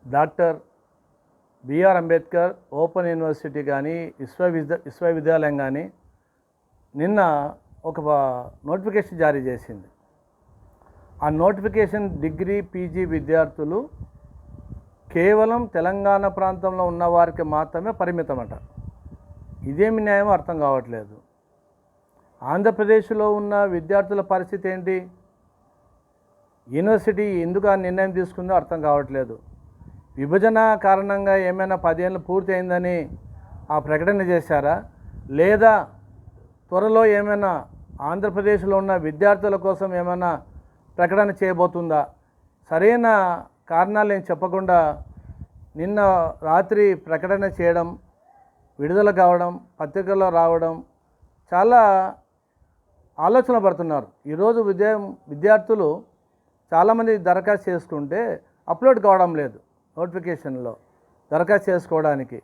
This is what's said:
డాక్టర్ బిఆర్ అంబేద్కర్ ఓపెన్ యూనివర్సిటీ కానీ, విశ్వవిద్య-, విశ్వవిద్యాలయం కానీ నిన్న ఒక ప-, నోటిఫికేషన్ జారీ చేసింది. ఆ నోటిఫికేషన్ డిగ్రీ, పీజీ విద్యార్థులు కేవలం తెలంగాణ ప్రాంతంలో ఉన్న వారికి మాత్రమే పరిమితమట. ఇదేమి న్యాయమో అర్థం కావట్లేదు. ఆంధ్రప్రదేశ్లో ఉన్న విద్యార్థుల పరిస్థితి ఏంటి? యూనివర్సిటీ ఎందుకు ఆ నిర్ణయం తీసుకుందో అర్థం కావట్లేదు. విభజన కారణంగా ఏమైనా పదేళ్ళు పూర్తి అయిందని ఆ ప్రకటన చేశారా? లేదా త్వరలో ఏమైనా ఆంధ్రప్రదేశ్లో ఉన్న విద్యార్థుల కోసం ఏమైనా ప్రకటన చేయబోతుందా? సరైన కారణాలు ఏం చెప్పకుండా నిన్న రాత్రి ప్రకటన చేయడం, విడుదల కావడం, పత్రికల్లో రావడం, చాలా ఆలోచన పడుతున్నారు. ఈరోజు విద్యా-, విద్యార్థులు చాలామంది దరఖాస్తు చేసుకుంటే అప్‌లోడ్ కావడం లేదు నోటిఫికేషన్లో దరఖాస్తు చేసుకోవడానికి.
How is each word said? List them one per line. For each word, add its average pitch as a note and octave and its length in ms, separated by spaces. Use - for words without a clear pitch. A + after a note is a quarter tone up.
డాక్టర్ D3+ 500
బిఆర్ F3+ 320
అంబేద్కర్ E3+ 560
ఓపెన్ E3 340
యూనివర్సిటీ D#3 560
కానీ, C#3+ 560
విశ్వవిద్య-, E3 640
విశ్వవిద్యాలయం D#3 720
కానీ C#3 340
నిన్న F#3 240
ఒక E3 140
ప-, C3+ 520
నోటిఫికేషన్ G3 520
జారీ D3+ 200
చేసింది. A#2+ 480
ఆ D3+ 60
నోటిఫికేషన్ G3 920
డిగ్రీ, F#3 400
పీజీ F3+ 440
విద్యార్థులు D#3+ 840
కేవలం A3 520
తెలంగాణ G3 600
ప్రాంతంలో F#3+ 580
ఉన్న F3 200
వారికి E3+ 380
మాత్రమే D#3 480
పరిమితమట. D#3+ 640
ఇదేమి G3+ 380
న్యాయమో G#3 300
అర్థం E3 280
కావట్లేదు. A#2 560
ఆంధ్రప్రదేశ్లో G#3+ 920
ఉన్న G#3 300
విద్యార్థుల G3 580
పరిస్థితి F#3+ 480
ఏంటి? F#3 280
యూనివర్సిటీ G3+ 520
ఎందుకు F#3+ 440
ఆ G3 80
నిర్ణయం F#3+ 360
తీసుకుందో F3+ 420
అర్థం E3 280
కావట్లేదు. C#3 580
విభజన G#3+ 680
కారణంగా G3 520
ఏమైనా F#3+ 400
పదేళ్ళు F3+ 440
పూర్తి F#3 340
అయిందని F3+ 560
ఆ D3+ 80
ప్రకటన E3 420
చేశారా? E3 600
లేదా G3+ 440
త్వరలో A3 360
ఏమైనా G3+ 600
ఆంధ్రప్రదేశ్లో G3 760
ఉన్న G3 180
విద్యార్థుల G3 600
కోసం F#3+ 400
ఏమైనా F3 460
ప్రకటన F#3+ 320
చేయబోతుందా? E3+ 580
సరైన A3+ 380
కారణాలు G3+ 440
ఏం G3 60
చెప్పకుండా F#3 600
నిన్న F#3+ 240
రాత్రి F#3+ 520
ప్రకటన F3+ 480
చేయడం, E3+ 560
విడుదల G3 320
కావడం, F3 480
పత్రికల్లో F#3+ 500
రావడం, E3 540
చాలా A3+ 280
ఆలోచన A#3+ 400
పడుతున్నారు. E3+ 500
ఈరోజు G3 360
విద్యా-, G3+ 520
విద్యార్థులు G#3 640
చాలామంది A3 440
దరఖాస్తు F#3+ 520
చేసుకుంటే E3 520
అప్‌లోడ్ A#3+ 300
కావడం F#3 360
లేదు C3+ 240
నోటిఫికేషన్లో D#3+ 760
దరఖాస్తు F#3 400
చేసుకోవడానికి. D3+ 720